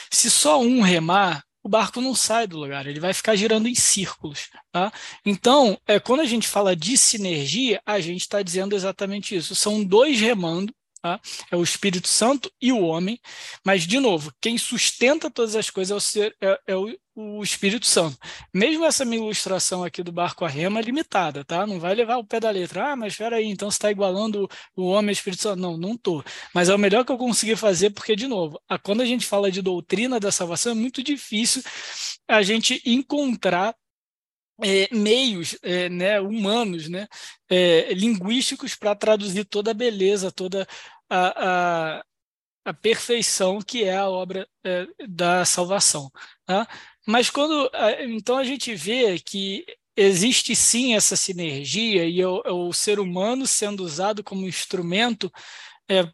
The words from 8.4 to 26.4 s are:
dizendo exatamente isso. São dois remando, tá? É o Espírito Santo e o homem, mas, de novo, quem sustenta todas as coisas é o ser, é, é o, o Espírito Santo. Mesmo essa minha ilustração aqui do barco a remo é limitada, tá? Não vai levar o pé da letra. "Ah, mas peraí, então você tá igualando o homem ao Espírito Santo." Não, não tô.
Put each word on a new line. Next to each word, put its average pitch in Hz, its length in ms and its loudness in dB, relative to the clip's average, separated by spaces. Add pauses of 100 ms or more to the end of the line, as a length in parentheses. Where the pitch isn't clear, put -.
dizendo 190 340 -4
exatamente 196 580 -6
isso. 170 220 -4
São 214 260 0
dois 220 380 6
remando, 196 540 0 (260)
tá? 175 180 -4 (320)
É 180 60 0
o 175 60 4
Espírito 180 440 0
Santo - 540 2
e 247 100 2
o 240 100 4
homem, 180 380 0 (460)
mas, 180 220 2
de 220 120 2
novo, 170 420 2
quem 233 160 0
sustenta 262 720 0
todas 220 260 -2
as 208 140 -2
coisas 185 200 -4
é 208 40 -2
o 202 60 -2
ser, 208 400 -2
é, 196 280 2
é 190 80 0
o, 214 200 -6 (180)
o 208 280 -10
Espírito 202 440 -2
Santo. 160 320 2 (340)
Mesmo 311 340 2
essa 277 180 2
minha 226 180 -2
ilustração 185 640 -4
aqui 175 180 -8
do 175 80 -10
barco 170 360 -4
a - 20 -2
remo 175 300 -2
é 226 40 -2
limitada, 190 600 -2
tá? 180 220 -2
Não 196 120 -4
vai 180 160 -2
levar 233 220 2
o 233 80 -4
pé 226 160 -4
da 220 100 0
letra. 190 420 -4
"Ah, 277 40 -6
mas 214 180 -6
peraí, 226 300 -2
então 202 260 -6
você - 80 -2
tá 208 120 0
igualando 202 580 -2 (260)
o 185 120 -4
homem 208 240 2
ao - 20 0
Espírito 190 300 -6
Santo." 196 180 -2
Não, 175 160 -4
não 185 180 -6
tô. 170 300 -4 (300)